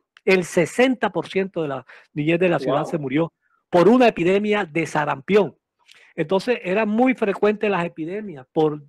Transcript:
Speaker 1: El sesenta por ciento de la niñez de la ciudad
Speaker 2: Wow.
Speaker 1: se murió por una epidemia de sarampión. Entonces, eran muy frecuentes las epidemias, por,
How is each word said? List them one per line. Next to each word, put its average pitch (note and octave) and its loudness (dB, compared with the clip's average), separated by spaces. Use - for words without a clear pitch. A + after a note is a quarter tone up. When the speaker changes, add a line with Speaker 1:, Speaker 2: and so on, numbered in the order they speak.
Speaker 1:
El F#3+ 4
sesenta A3+ 0
por E3 -6
ciento F#3+ -4
de D3 -4
la C3 -10
niñez D#3 0
de F3+ 2
la D#3 0
ciudad C3+ -2
Speaker 2:
Wow. D#3 -8
Speaker 1:
se E3+ -4
murió D3 -4
por F3 6
una A#3+ 6
epidemia G3+ 0
de D#3 -4
sarampión. D3 0
Entonces, G3 -2
eran G#3 -2
muy A#3+ 2
frecuentes G#3 0
las E3+ -2
epidemias, E3 -12
por, D3+ 0